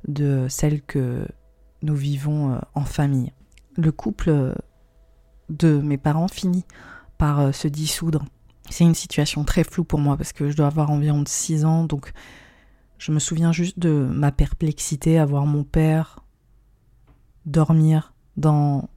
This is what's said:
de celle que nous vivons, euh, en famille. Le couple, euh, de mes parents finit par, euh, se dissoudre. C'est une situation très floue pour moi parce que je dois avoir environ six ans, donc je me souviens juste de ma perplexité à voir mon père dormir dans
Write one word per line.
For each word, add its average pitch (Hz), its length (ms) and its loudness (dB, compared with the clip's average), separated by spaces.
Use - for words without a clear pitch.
de 143 400 0
celle 151 340 -2
que 123 420 -4
nous 151 120 0
vivons, 143 600 -2
euh, - 40 -4
en 143 100 -2
famille. 135 480 0
Le 160 160 2
couple, - 380 -2
euh, 139 220 0
de 156 300 4
mes 147 180 0
parents 160 300 0
finit 185 380 -2
par, 147 200 2
euh, 139 140 2
se - 160 -4
dissoudre. 151 560 -2
C'est - 140 0
une 165 140 6
situation - 480 -4
très - 180 2
floue - 220 -2
pour 151 160 -2
moi 143 160 2
parce - 160 -8
que 143 180 -4
je 147 60 -4
dois 151 100 4
avoir 151 240 0
environ 147 340 0
six 151 400 -2
ans, 165 200 2
donc 151 260 -6
je - 140 -6
me 151 80 2
souviens 165 320 0
juste 175 260 -2
de 151 320 2
ma 143 220 0
perplexité 160 880 0
à 156 40 4
voir 143 220 0
mon 147 160 0
père 156 560 0
dormir 156 680 4
dans 147 600 2